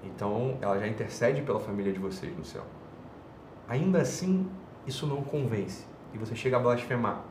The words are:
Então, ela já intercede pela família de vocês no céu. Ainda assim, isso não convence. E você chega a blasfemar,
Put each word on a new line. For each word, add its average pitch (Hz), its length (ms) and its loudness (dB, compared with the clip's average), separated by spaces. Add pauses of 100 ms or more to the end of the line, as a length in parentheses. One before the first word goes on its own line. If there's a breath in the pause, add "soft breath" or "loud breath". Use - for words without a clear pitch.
Então, 107 580 -2
ela 101 180 2
já 107 80 0
intercede 131 540 2
pela 110 180 2
família 101 340 0
de 92 60 -2
vocês 92 380 -4
no 80 60 -8
céu. - 200 -10 (1040)
Ainda 165 340 6
assim, 185 480 4 (380)
isso 135 180 -4
não 143 160 0
convence. 113 640 0 (280)
E 113 40 -6
você 110 180 -4
chega 127 220 4
a - 20 8
blasfemar, 120 720 2